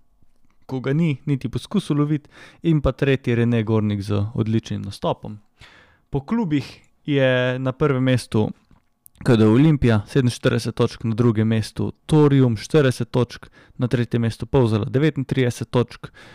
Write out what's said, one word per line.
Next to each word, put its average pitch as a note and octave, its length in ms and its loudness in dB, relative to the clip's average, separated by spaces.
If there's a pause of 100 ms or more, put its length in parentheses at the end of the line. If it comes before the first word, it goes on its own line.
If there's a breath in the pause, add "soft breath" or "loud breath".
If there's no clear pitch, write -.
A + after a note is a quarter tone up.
(640)
ko C3 160 -8
ga C3 140 -4
ni D#3 280 0
niti C#3+ 260 -4
poskusil D3+ 480 -4
loviti, D3 340 -2 (300 loud breath)
in D#3+ 200 2
pa C3+ 120 0
tretji C3 440 0
Rene A#2 260 2
Gornik G#2+ 400 -2
z G#2 120 -6 (180)
odličnim A2 500 -4
nastopom. G#2+ 560 -8 (680 soft breath)
Po C#3 140 -6
klubih D#3+ 440 -2 (340)
je C#3 300 0 (260)
na C3 160 -4
prvem C3+ 320 0
mestu A#2+ 460 0 (680)
K - 140 0
D A2 120 6
Olimpija, A#2+ 600 4
sedeminštirideset B2 720 -2
točk, - 280 -2
na A2+ 100 -4
drugem A2 340 2
mestu A2 440 -4 (120)
Torium, C#3 520 4
štirideset C3 540 0
točk, - 360 -4 (280 soft breath)
na B2+ 140 -4
tretjem A#2+ 340 -2
mestu A2+ 240 -4
Polzela, A2+ 400 2
devetintrideset C3 840 -2
točk, - 400 -4 (240 loud breath)